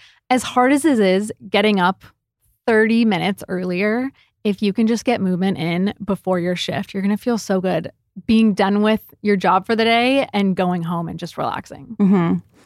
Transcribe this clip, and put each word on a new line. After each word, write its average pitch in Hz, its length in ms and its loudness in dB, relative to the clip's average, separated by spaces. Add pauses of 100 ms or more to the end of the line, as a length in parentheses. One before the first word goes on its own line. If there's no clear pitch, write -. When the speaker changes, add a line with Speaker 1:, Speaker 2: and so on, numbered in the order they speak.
(300)
Speaker 1:
As 254 140 0
hard 254 280 2
as 285 120 2
it 269 160 4
is, 196 320 2 (180)
getting 202 300 2
up 180 240 0 (640)
thirty 226 360 4
minutes 190 440 0
earlier, 196 640 -2 (340)
if 208 180 -2
you 202 100 0
can 226 140 0
just 226 180 0
get 240 160 0
movement 185 380 -2
in 175 340 -2 (120)
before 185 340 -4
your 175 180 -2
shift, - 380 -8
you're 196 80 -6
gonna 202 140 0
feel 233 200 -4
so 190 240 -2
good 180 300 -4 (360)
being 220 280 4
done 202 280 0
with 214 200 0 (200)
your 202 140 2
job 190 300 0
for 233 80 0
the 220 100 0
day 247 480 2
and 196 220 0
going 180 300 -2
home 170 240 -6
and 165 100 -12
just 170 180 -12
relaxing. - 640 -10
Speaker 2:
Mm-hmm. 185 400 4 (280)